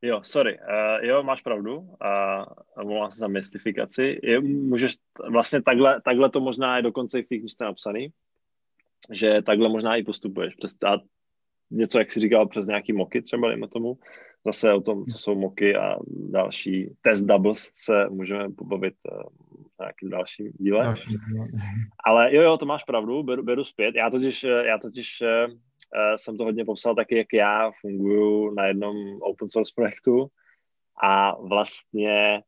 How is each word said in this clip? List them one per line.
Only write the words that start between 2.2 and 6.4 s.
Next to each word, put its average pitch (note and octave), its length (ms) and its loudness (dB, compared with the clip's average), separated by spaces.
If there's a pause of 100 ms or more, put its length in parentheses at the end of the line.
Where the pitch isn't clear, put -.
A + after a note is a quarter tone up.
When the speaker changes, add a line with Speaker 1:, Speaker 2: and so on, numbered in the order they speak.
Speaker 1:
a - 400 -16
omlouvám G#2 280 -4
se G#2 80 -16
za A2 100 -4
mystifikaci. G2+ 920 -4
Je, A#2+ 180 2
můžeš C3+ 560 -2
t-, - 340 -14
vlastně A#2 320 2
takhle, C3+ 420 4
takhle B2+ 260 4
to C3+ 100 0